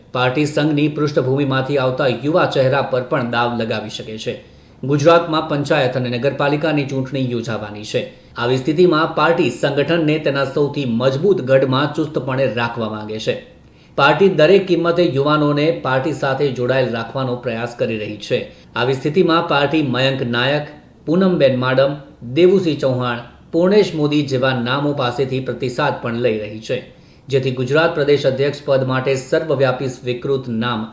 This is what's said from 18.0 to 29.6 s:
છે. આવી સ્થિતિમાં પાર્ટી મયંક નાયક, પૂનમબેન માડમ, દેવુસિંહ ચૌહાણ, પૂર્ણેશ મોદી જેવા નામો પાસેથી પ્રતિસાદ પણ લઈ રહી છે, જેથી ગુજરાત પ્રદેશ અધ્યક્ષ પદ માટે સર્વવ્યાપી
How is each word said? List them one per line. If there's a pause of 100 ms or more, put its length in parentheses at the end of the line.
છે. (340)
આવી
સ્થિતિમાં
પાર્ટી
મયંક
નાયક, (380)
પૂનમબેન
માડમ, (380)
દેવુસિંહ
ચૌહાણ, (260)
પૂર્ણેશ
મોદી
જેવા
નામો
પાસેથી
પ્રતિસાદ
પણ
લઈ
રહી
છે, (440)
જેથી
ગુજરાત
પ્રદેશ
અધ્યક્ષ
પદ
માટે
સર્વવ્યાપી